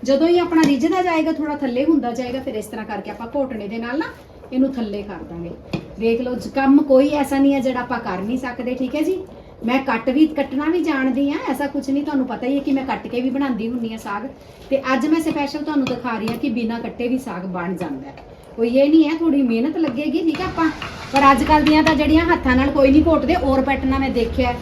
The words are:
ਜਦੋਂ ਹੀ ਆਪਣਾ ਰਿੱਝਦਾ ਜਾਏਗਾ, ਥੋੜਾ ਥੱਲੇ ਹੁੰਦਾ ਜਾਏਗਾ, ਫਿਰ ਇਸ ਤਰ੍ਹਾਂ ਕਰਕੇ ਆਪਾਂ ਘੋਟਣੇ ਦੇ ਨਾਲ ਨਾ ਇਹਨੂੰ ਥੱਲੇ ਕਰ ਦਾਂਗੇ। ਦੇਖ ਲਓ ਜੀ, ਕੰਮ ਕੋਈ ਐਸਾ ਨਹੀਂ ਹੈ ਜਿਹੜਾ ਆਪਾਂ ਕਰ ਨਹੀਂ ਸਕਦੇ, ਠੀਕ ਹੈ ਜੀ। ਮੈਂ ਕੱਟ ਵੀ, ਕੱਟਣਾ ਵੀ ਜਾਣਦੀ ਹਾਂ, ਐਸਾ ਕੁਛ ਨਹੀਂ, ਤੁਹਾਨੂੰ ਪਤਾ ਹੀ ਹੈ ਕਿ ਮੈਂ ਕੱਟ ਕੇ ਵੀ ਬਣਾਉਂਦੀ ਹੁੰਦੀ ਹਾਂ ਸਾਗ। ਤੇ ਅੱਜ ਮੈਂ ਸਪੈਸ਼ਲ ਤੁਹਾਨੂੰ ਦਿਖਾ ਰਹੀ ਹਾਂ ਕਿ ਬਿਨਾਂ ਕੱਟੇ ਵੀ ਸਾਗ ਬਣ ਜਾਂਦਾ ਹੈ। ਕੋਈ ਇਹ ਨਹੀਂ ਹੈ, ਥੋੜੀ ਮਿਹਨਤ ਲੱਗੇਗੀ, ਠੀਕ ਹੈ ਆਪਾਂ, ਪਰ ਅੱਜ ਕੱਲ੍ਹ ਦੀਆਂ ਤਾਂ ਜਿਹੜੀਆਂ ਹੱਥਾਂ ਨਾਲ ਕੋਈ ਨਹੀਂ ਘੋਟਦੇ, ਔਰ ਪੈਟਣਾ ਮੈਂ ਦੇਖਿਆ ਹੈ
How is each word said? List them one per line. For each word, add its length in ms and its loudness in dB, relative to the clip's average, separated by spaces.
ਜਦੋਂ 240 4
ਹੀ 100 6
ਆਪਣਾ 280 4
ਰਿੱਝਦਾ 360 2
ਜਾਏਗਾ, 300 0
ਥੋੜਾ 240 -4
ਥੱਲੇ 280 -2
ਹੁੰਦਾ 280 2
ਜਾਏਗਾ, 280 -6
ਫਿਰ 140 -8
ਇਸ 120 -6
ਤਰ੍ਹਾਂ 200 -12
ਕਰਕੇ 240 -10
ਆਪਾਂ 240 -12
ਘੋਟਣੇ 340 -4
ਦੇ 100 -8
ਨਾਲ 200 -6
ਨਾ 80 -4
ਇਹਨੂੰ 200 0
ਥੱਲੇ 300 -6
ਕਰ 220 -12
ਦਾਂਗੇ। 260 -10
ਦੇਖ 220 0
ਲਓ 140 -4
ਜੀ, 160 -8
ਕੰਮ 320 6
ਕੋਈ 260 6
ਐਸਾ 300 0
ਨਹੀਂ 160 4
ਹੈ 60 0
ਜਿਹੜਾ 200 -2
ਆਪਾਂ 180 -6
ਕਰ 200 -6
ਨਹੀਂ 200 -4
ਸਕਦੇ, 360 -6
ਠੀਕ 200 -4
ਹੈ 80 0
ਜੀ। 160 -2
ਮੈਂ 180 2
ਕੱਟ 260 -2
ਵੀ, 160 6
ਕੱਟਣਾ 380 -2
ਵੀ 200 0
ਜਾਣਦੀ 460 0
ਹਾਂ, 80 -4
ਐਸਾ 160 -2
ਕੁਛ 220 -6
ਨਹੀਂ, 160 0
ਤੁਹਾਨੂੰ 220 0
ਪਤਾ 200 -6
ਹੀ 80 0
ਹੈ 80 0
ਕਿ 100 -2
ਮੈਂ 140 0
ਕੱਟ 220 -6
ਕੇ 120 -4
ਵੀ 100 -2
ਬਣਾਉਂਦੀ 380 -2
ਹੁੰਦੀ 240 -6
ਹਾਂ 60 -10
ਸਾਗ। 280 -8
ਤੇ 100 2
ਅੱਜ 140 0
ਮੈਂ 140 2
ਸਪੈਸ਼ਲ 440 -4
ਤੁਹਾਨੂੰ 200 0
ਦਿਖਾ 340 -4
ਰਹੀ 100 -4
ਹਾਂ 100 -4
ਕਿ 120 -4
ਬਿਨਾਂ 300 -4
ਕੱਟੇ 280 -6
ਵੀ 100 -2
ਸਾਗ 300 -10
ਬਣ 280 -6
ਜਾਂਦਾ 320 -8
ਹੈ। 160 -18
ਕੋਈ 120 0
ਇਹ 220 4
ਨਹੀਂ 180 8
ਹੈ, 100 -2
ਥੋੜੀ 240 2
ਮਿਹਨਤ 340 0
ਲੱਗੇਗੀ, 460 -2
ਠੀਕ 180 0
ਹੈ 60 -2
ਆਪਾਂ, 220 0
ਪਰ 180 6
ਅੱਜ 140 4
ਕੱਲ੍ਹ 200 4
ਦੀਆਂ 180 4
ਤਾਂ 120 4
ਜਿਹੜੀਆਂ 320 4
ਹੱਥਾਂ 300 2
ਨਾਲ 140 2
ਕੋਈ 200 4
ਨਹੀਂ 160 6
ਘੋਟਦੇ, 280 2
ਔਰ 280 2
ਪੈਟਣਾ 360 0
ਮੈਂ 120 -2
ਦੇਖਿਆ 380 0
ਹੈ 140 -4